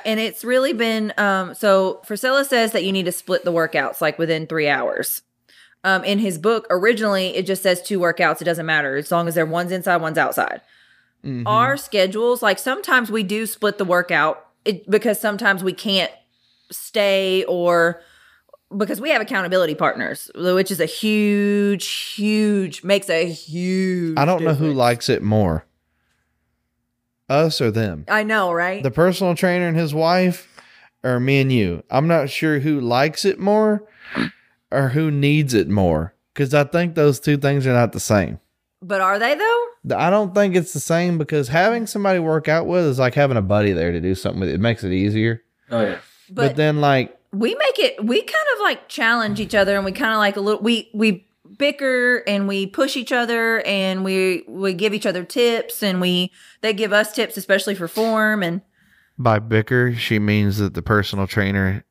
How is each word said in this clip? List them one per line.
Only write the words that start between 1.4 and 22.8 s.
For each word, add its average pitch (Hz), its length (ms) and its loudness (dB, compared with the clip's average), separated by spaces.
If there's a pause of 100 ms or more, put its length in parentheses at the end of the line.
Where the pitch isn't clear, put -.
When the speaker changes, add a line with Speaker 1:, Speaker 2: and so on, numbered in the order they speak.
Speaker 1:
so 190 520 2
Priscilla 262 360 0
says 233 300 0
that 180 120 -2
you 190 80 -2
need 190 120 -2
to 175 80 -2
split - 320 -4
the 175 80 0
workouts, 160 480 -2
like, 151 180 -2
within 160 280 -2
three 156 200 -2
hours. - 540 -2 (640)
Um, 190 220 0
in 202 160 0
his 190 180 -2
book, 220 320 0
originally, 196 680 0
it 190 80 -2
just 185 180 -4
says 180 200 2
two 202 160 -4
workouts. 170 420 0
It 156 40 -10
doesn't 170 200 -2
matter. 147 320 -2
As 151 160 -4
long 170 160 0
as 160 60 -6
they're, 165 100 2
one's 170 280 -2
inside, 180 260 0
one's 160 180 -4
outside. - 460 -2 (600)
Speaker 2:
Mm-hmm. 123 240 -6
Speaker 1:
Our 233 300 2
schedules, 214 640 0
like, 196 160 2
sometimes 262 520 0
we 220 120 0
do 208 220 -2
split 208 320 -2
the 202 80 -4
workout 175 600 0 (180)
it, 196 260 -4
because 214 300 2
sometimes 202 420 0
we 185 120 -2
can't 190 360 -2 (600)
stay, 196 720 0
or 170 560 2 (720)
because 202 280 -4
we 311 80 -2
have 254 100 2
accountability 185 540 0
partners, - 600 -4
which 180 360 0
is 185 100 -4
a 160 60 2
huge, 202 1000 0 (280)
huge, 208 680 0